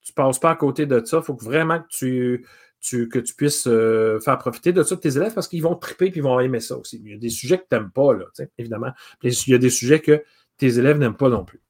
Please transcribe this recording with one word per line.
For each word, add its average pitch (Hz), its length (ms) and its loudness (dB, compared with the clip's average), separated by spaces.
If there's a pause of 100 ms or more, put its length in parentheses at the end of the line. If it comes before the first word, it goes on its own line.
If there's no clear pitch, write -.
Tu - 140 -20
passes 131 240 2
pas 165 140 2
à 160 40 -2
côté 147 300 -2
de 123 180 2
ça, 160 160 0
faut 151 140 -8
que 117 100 -16
vraiment 160 360 0
que - 80 -20
tu, 123 580 -4 (340)
tu, 117 280 -4
que 120 100 -2
tu 117 160 -8
puisses, 143 320 -2
euh, 110 540 2
faire 131 180 0
profiter - 340 -2
de 180 100 4
ça 160 140 0
de - 40 -14
tes 135 160 0
élèves 208 180 -2
parce 190 140 -6
qu'ils 165 140 -6
vont 165 140 0
triper - 340 -2
puis 175 100 -8
ils 139 40 -4
vont 127 160 2
aimer 127 200 0
ça - 160 -10
aussi. 117 280 -16
Il 107 60 -20
y 104 40 -16
a 104 40 -16
des 117 120 -6
sujets 131 280 -2
que - 100 -10
t'aimes 107 220 -2
pas, 135 240 2
là, 95 100 -8 (100)
tu - 80 -12
sais, - 160 -14
évidemment. 117 340 -8 (260)
Puis 123 160 -2 (120)
il 131 60 4
y - 20 8
a 123 40 8
des 127 120 4
sujets 135 300 2
que 151 240 2 (320)
tes 123 220 2
élèves 147 200 4
n'aiment 120 180 0
pas 135 120 2
non 107 160 0
plus. - 260 -20